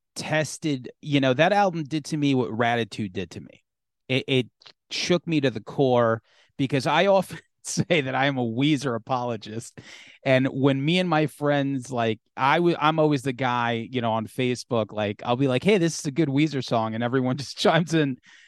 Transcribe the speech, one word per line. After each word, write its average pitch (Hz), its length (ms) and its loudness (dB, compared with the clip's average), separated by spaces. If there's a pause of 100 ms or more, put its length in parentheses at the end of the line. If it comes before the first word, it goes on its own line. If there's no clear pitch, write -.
(160)
tested, 147 760 -4 (100)
you 143 180 0
know, 135 140 4
that 160 200 4
album 185 300 2
did 147 220 -6
to 160 120 -6
me 143 180 2
what 120 200 0
Ratitude 113 580 -2
did 92 180 -8
to 82 100 -14
me. - 220 -20 (440)
It, 131 200 0
it 127 200 0 (420)
shook - 380 -2
me 156 140 0
to 131 100 2
the 110 100 -10
core, 120 600 2 (360)
because 139 300 0
I 160 200 2
often 190 320 0 (120)
<laughs> - 120 -20
say - 380 0
that 131 140 -4
I 131 100 2
am 143 120 0
a 123 80 0
Weezer 131 500 0
apologist. 117 840 -6 (440)
And 131 240 4
when 135 360 0
me 165 160 2
and 180 100 0
my 156 180 2
friends, 139 640 -2
like, 117 280 0 (160)
I 139 220 2
w-, 175 220 2
I'm 156 200 2
always 151 220 2
the 135 120 -4
guy, 120 580 -2
you 127 100 -2
know, 113 120 0
on 110 140 -2
Facebook, 123 640 -2
like, 104 320 -4
I'll 123 120 0
be 135 120 2
like, 127 160 0
"Hey, 208 140 4
this 165 220 0
is - 60 -12
a 147 60 -4
good 147 180 0
Weezer 139 340 0
song." 113 320 -2
And 117 80 -4
everyone 127 340 0
<laughs> - 0 -
just - 200 -12
chimes 165 360 2
in, 143 240 2 (300)